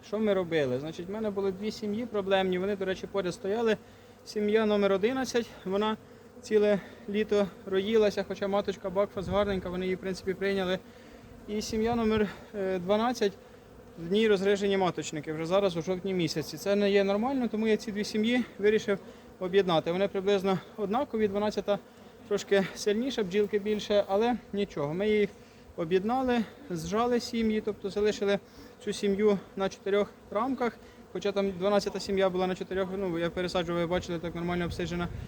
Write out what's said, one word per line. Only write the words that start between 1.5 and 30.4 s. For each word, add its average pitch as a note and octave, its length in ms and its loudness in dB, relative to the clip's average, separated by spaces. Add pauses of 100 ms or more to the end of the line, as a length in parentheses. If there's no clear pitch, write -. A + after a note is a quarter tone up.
дві G#3 200 -6
сім'ї G#3+ 340 -4
проблемні, F#3+ 520 0
вони, G3 180 -2
до F#3+ 100 -6
речі, F#3 220 -4
поряд F3+ 260 -2
стояли. G#3+ 440 0 (480)
Сім'я G#3+ 400 2
номер G3+ 260 4
одинадцять, A#3+ 580 0 (160)
вона G#3 320 0 (440)
ціле G#3 380 4 (300)
літо G#3 380 2 (180)
роїлася, G3+ 640 2
хоча G3 200 -4
маточка G3+ 420 -2
Бакфас G3 380 -2
гарненька, F#3+ 420 0
вони F3+ 160 -4
її, F#3 100 0
в F3+ 40 -14
принципі, F#3 340 -4
прийняли. F#3 460 0 (680)
І G#3 140 -4
сім'я A3+ 340 0
номер, A3 320 2 (280)
е, F#3+ 240 -2
дванадцять, G#3+ 540 0 (640)
в E3+ 140 -6
ній A3 160 4
розрижені G3 500 2
маточники D#3+ 560 -2
вже D#3+ 120 -4
зараз F#3 320 2
у E3 40 -2
жовтні F#3 320 -4
місяці. D#3 440 -2
Це G3+ 180 0
не G3+ 160 4
є G3+ 120 6
нормально, A3+ 440 0
тому A3 200 -2
я G#3+ 100 4
ці G#3+ 140 -8
дві G3+ 120 -4
сім'ї A3+ 420 0 (140)
вирішив G#3 400 2 (400)
об'єднати. F3+ 520 2
Вони F#3+ 160 2
приблизно G3 520 2 (180)
однакові, G#3+ 500 0
дванадцята G#3 520 0 (480)
трошки G3 380 2 (100)
сильніша, A3+ 480 0
бджілки G3+ 360 0
більше, G#3 480 0
але A3 300 2 (160)
нічого. E3 400 -2
Ми G3+ 160 0
їх G#3 200 4 (460)
об'єднали, A3 680 0 (260)
зжали G#3 500 0
сім'ї, A3 420 0
тобто G3+ 280 -6
залишили G3+ 500 0 (440)
цю G3+ 100 -4
сім'ю G3+ 460 2 (160)
на G3 140 -2
чотирьох G3+ 420 -2 (200)
рамках, A#3+ 460 -2 (360)